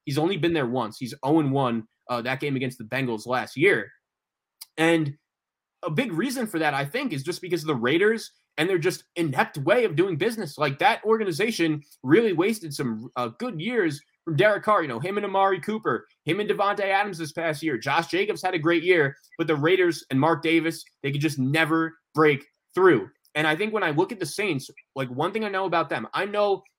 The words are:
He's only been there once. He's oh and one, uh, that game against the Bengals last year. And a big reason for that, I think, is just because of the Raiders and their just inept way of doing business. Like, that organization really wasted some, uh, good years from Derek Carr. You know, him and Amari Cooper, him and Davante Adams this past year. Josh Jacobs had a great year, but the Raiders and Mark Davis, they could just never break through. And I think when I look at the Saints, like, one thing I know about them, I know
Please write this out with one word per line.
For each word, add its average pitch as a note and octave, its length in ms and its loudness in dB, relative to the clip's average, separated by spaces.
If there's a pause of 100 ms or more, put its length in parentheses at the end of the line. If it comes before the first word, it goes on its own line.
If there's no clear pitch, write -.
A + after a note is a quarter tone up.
He's C#3 140 -4
only F3+ 180 0
been E3+ 160 0
there D3 140 0
once. A#2 320 -4
He's B2 240 -10
oh D3+ 160 2
and C#3+ 140 2
one, A#2+ 320 0 (260)
uh, A#2+ 120 -2
that C3 180 -4
game C#3+ 160 -2
against C3 220 -6
the A#2 60 -14
Bengals A#2+ 420 -4
last A#2+ 300 -4
year. C#3 340 2 (840)
And D#3+ 380 2 (680)
a C4+ 80 -6
big B3 220 -2
reason A#3+ 340 -2
for E3+ 120 -6
that, D3+ 160 2
I C#3+ 100 -2
think, A#3 280 -6
is C3+ 100 -6
just F3 180 -8
because F3 220 -4
of D3+ 60 -4
the D3 80 0
Raiders F3 560 2 (260)
and D#3+ 100 2
their F#3+ 100 2
just E3 260 -2 (120)
inept E3+ 420 0
way G3 260 2
of E3+ 120 -2
doing F3+ 200 2
business. G3 420 -4
Like, C#3 220 -2
that G#3 240 2
organization F#3+ 760 0 (200)
really G3 300 4
wasted E3+ 420 -2
some, A#2 420 -6
uh, B2 120 -2 (100)
good A3+ 220 -6
years F3+ 400 0 (240)
from E3 120 -2
Derek G3+ 280 4
Carr. G#3 180 4
You D3+ 60 -6
know, A#2 120 -6
him F#3 160 -6
and G#3 80 -2
Amari G3 360 2
Cooper, E3+ 460 -2 (180)
him F3 160 0
and G#3 100 0
Davante G3+ 300 0
Adams G3 380 0
this D#3+ 140 -8
past D#3+ 300 -4
year. D3 160 -2
Josh D3 300 -2
Jacobs F#3+ 340 -2
had F#3 120 -2
a F3 40 -2
great D#3+ 240 2
year, D#3+ 340 4 (220)
but E3 80 -2
the D#3 100 2
Raiders E3+ 540 2
and C3+ 100 2
Mark D#3 220 4
Davis, D#3+ 420 0 (180)
they C#3 80 -4
could C#3+ 100 -2
just D3 180 0
never D#3+ 580 0 (160)
break D3 320 4 (300)
through. F3 340 6 (280)
And D#3 120 2
I D#3 80 2
think G#3+ 180 -2
when G#3+ 80 -2
I E3+ 80 0
look E3+ 220 0
at G3+ 80 -10
the E3+ 60 -4
Saints, E3+ 440 -4 (240)
like, C3+ 140 -6
one D3 240 -4
thing A3 120 -4
I G#3 40 -4
know F#3+ 160 -4
about E3 240 0
them, B2+ 260 -4
I E3 100 -2
know G#3 380 0 (160)